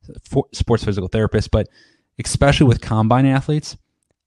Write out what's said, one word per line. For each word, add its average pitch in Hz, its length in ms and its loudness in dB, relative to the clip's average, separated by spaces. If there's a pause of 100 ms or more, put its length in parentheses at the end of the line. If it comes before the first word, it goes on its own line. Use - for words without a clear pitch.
(280)
for, - 240 -2
sports - 320 -2
physical 98 240 -4
therapist, 107 420 -2
but 110 180 0 (500)
especially 143 480 2
with 120 140 2
combine 113 460 2
athletes, 135 500 -2 (500)